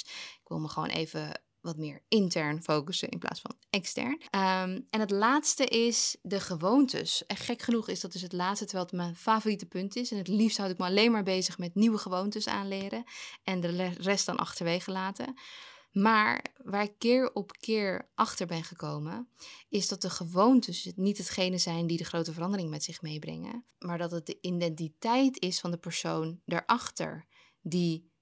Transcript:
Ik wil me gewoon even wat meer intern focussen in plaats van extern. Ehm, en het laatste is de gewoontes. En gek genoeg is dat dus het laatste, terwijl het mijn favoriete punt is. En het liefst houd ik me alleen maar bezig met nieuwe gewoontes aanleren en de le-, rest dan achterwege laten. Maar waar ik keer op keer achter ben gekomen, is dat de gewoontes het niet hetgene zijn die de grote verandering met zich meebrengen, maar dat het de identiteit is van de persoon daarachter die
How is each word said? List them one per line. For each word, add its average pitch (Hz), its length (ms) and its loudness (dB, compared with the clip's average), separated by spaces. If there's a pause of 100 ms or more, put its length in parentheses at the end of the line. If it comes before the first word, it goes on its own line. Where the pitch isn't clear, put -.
(420)
Ik - 60 -20
wil 165 120 -4
me 156 80 -4
gewoon 156 220 -4
even 156 520 -4 (200)
wat 165 160 -8
meer 151 300 -8
intern 170 560 2
focussen 156 460 0
in 170 100 -6
plaats - 220 -6
van - 140 -12 (140)
extern. 240 600 -6
Ehm, 185 600 0
en 214 100 -2
het 208 120 0
laatste 254 540 2
is 233 560 2
de 196 180 -2
gewoontes. 190 840 2
En 196 100 -4
gek - 260 -4
genoeg 226 260 0
is 185 120 -4
dat 180 120 -8
dus 175 100 -8
het 180 120 -8
laatste, 190 320 -2
terwijl 185 200 -4
het 185 100 -8
mijn 175 200 -4
favoriete 214 500 0
punt 190 300 -6
is. 247 160 -4
En 208 60 -4
het 185 100 -6
liefst 208 300 4
houd 196 140 0
ik 175 60 -6
me 185 80 0
alleen 208 260 6
maar 208 120 2
bezig 185 340 0
met 175 180 -4
nieuwe 214 220 6
gewoontes 202 500 -2
aanleren 196 560 -4 (400)
en 185 160 -2
de 175 120 0
le-, 180 260 -2
rest 196 280 2
dan - 120 -4
achterwege 175 540 -2
laten. 196 420 -4 (580)
Maar 214 540 6 (180)
waar 202 200 -2
ik 208 140 -6
keer 247 360 4
op - 180 -4
keer 208 640 -2
achter - 320 0
ben 165 160 -4
gekomen, 160 640 -8 (400)
is 196 180 0
dat 196 140 -4
de 185 80 -2
gewoontes 185 720 4
het 180 140 -10
niet 202 200 2
hetgene 185 400 0
zijn 170 300 0
die 165 100 2
de 165 60 -2
grote 165 300 -2
verandering 175 360 -2
met 151 140 -6
zich - 180 -8
meebrengen, 160 640 -8 (140)
maar 175 180 -6
dat 170 140 -4
het 170 140 -6
de - 160 -8
identiteit 175 1000 2
is 180 180 0
van 175 120 -4
de 170 60 -2
persoon 165 680 -4
daarachter 165 800 -2 (360)
die 170 500 0 (100)